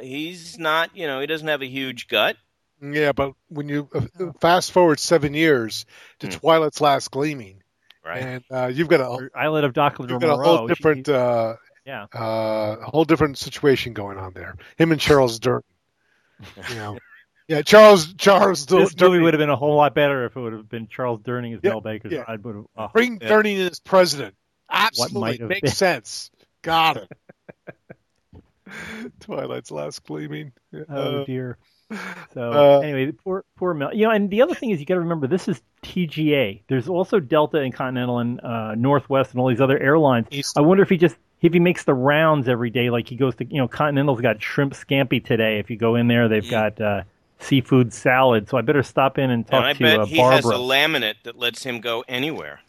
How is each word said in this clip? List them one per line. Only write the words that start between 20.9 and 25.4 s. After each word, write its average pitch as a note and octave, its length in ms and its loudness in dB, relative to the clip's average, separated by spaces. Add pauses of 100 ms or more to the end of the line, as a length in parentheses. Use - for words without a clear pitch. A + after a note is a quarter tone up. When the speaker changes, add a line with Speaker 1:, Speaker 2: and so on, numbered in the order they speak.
Speaker 3:
Durning A#2+ 340 -8
as G2+ 80 -14
Speaker 2:
Yeah, B2 100 0
Speaker 3:
Mel A2 100 -6
Baker. G#2+ 260 -10
Speaker 2:
yeah. B2 180 -8
Speaker 3:
I A2+ 100 -10
would G#2 180 -14
have, G#2 100 -14 (140)
oh. A2 160 -8
Speaker 2:
Bring A#3 260 0
Speaker 1:
Yeah. - 80 -10
Speaker 2:
Durning G#3+ 300 2
in F#3 120 -2
as - 100 -14
president. D3 540 2 (340)
Speaker 3:
What E3 180 -2
Speaker 2:
Absolutely. B2 340 -4
Speaker 3:
might A#2 200 -4